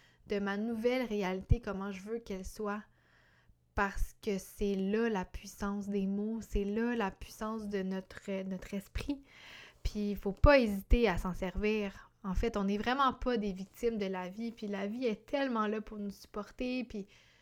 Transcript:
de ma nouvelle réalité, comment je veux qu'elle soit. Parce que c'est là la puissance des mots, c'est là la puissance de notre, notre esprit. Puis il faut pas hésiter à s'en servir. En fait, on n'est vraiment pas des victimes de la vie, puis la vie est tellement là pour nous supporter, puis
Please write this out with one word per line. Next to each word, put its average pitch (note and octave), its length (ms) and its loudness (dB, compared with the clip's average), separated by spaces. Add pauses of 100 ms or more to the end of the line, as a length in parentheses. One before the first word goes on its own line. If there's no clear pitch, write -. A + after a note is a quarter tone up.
(260)
de G3 140 0
ma G3+ 180 0
nouvelle A#3 480 0
réalité, G3 540 2
comment G3 300 -6
je F#3 120 -10
veux A3 160 -6
qu'elle F#3+ 260 -10
soit. G#3 380 -6 (920)
Parce - 460 2
que G3 160 0
c'est G3+ 380 -2
là G#3 320 2
la F#3+ 160 0
puissance G3+ 640 -6
des G3+ 180 0
mots, G#3 340 -2
c'est G3+ 240 -2
là A3+ 300 0
la G#3 160 2
puissance G#3+ 560 -8
de G3+ 160 -2
notre, F#3+ 600 -6
notre F#3+ 280 -8
esprit. C4+ 480 -4 (640)
Puis G#3 280 0
il G3 60 -2
faut G3 160 -2
pas C#4+ 280 10
hésiter A3 480 4
à F3 100 2
s'en F3+ 160 -2
servir. G3+ 760 -2 (120)
En F#3+ 120 -2
fait, A3+ 220 2
on G3+ 80 2
n'est G3+ 140 2
vraiment B3+ 340 2
pas B3 240 0
des G#3 160 0
victimes G#3 460 -4
de G3 80 0
la F#3 220 -4
vie, A3 240 -6
puis G#3+ 160 -8
la G3 180 -2
vie A#3+ 200 -2
est G#3+ 200 -2
tellement B3+ 400 0
là G#3+ 140 0
pour G#3+ 180 -10
nous G3+ 140 -6
supporter, B3+ 720 -6
puis G#3 220 -8 (360)